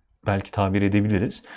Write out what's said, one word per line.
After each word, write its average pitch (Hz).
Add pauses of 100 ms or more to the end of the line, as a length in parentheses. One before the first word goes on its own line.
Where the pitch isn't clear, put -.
(260)
belki 98
tabir 98
edebiliriz. 101 (120)